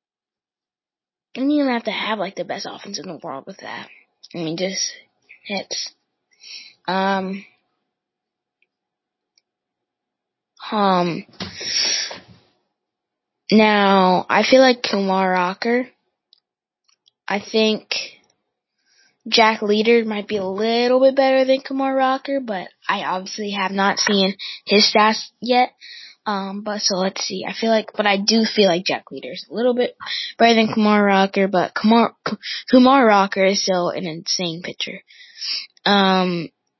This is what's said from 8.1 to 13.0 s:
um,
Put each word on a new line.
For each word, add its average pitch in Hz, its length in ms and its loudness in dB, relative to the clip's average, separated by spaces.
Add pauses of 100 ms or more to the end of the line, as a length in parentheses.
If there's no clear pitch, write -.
um, 185 560 0 (2250)